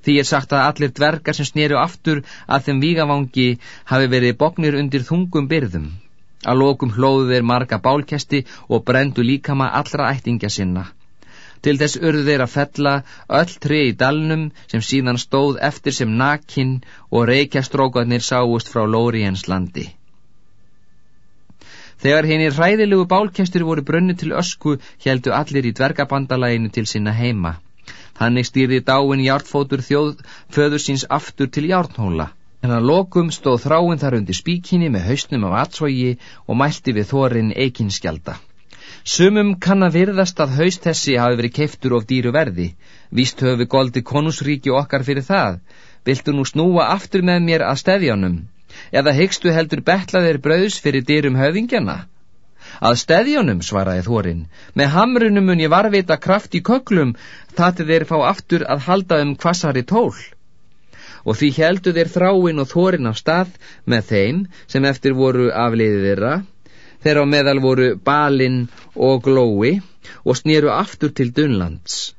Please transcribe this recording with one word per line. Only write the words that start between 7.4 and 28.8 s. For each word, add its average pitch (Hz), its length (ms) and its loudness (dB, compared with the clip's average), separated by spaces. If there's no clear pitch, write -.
marga 120 320 -2
bálkesti 139 640 -2
og 117 160 0
brenndu 131 400 0
líkama 135 480 -2
allra - 400 -2
ættingja 120 400 -4
sinna. 92 320 -4
Til 147 160 2
þess 147 160 0
urðu 151 300 0
þeir 143 180 2
að 117 80 -6
fella 143 400 0
öll 170 140 0
tré 151 140 0
í 107 80 0
dalnum 156 540 -2
sem 113 160 -2
síðan 127 320 0
stóð 139 480 0
eftir 143 320 -4
sem 113 240 -2
nakinn 135 540 -2
og 117 220 2
reykjastrókarnir 131 920 0
sáust 120 480 0
frá 113 160 -2
Lóriens 110 640 0
landi. 92 380 -4
Þegar 151 240 4
hinir 156 240 2
hræðilegu 190 560 2
bálkestir 185 560 0
voru 160 160 -2
brunnir 175 400 0
til 156 160 -4
ösku, 151 400 -2
héldu 131 320 0
allir 135 320 -2
í 117 80 0
dvergabandalaginu 127 960 -2
til 107 160 -4
sinna 107 320 -2
heima. 104 400 -2
Þannig 120 320 0
stýrði 127 320 2